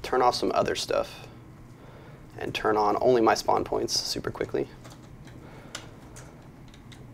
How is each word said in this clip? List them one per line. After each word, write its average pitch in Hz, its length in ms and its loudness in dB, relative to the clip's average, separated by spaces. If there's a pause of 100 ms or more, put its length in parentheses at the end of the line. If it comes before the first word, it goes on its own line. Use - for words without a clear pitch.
turn 131 220 2
off 123 100 6
some - 220 0
other - 180 2
stuff - 540 -2 (1120)
and - 140 -6
turn 107 240 2
on 104 240 4
only 123 200 6
my 110 120 6
spawn 104 300 2
points - 360 -2
super - 320 -4
quickly. - 360 -2 (2500)